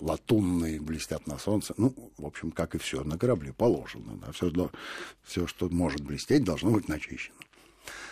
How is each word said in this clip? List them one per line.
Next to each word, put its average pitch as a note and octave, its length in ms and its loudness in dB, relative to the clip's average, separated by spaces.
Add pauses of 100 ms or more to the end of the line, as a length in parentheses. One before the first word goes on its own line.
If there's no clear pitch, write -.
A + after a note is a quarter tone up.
латунные, E2 800 2
блестят D#2 460 -6
на D2 100 -6
солнце. G2 400 0
Ну, B2 400 2
в D2+ 80 -8
общем, D#2+ 260 -6
как E2+ 240 -2
и - 20 0
всё C#2+ 260 -4
на D2+ 140 -2
корабле F2 360 2
положено, C2 640 2
да. - 160 -10
Всё F2+ 160 2
дно-, F2 220 2 (520)
всё, F2 240 -2
что - 220 -4
может E2 320 2
блестеть, D2 420 2
должно F2 280 2
быть G#2+ 180 4
начищено. - 460 -6 (760)